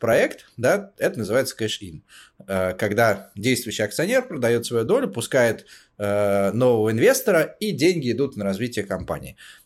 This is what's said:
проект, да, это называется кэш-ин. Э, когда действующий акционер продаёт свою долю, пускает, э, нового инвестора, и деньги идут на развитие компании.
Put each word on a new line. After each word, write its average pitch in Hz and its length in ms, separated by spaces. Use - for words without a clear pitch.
проект, 170 460
да, 175 400
это 185 220
называется 117 360
кэш-ин. - 480
Э, 92 300
когда 107 580
действующий 113 460
акционер 214 440
продаёт 120 380
свою 117 220
долю, 190 220
пускает, 117 580
э, 101 560
нового 113 380
инвестора, 170 500
и 214 120
деньги 151 380
идут 120 280
на 101 60
развитие 98 420
компании. 87 500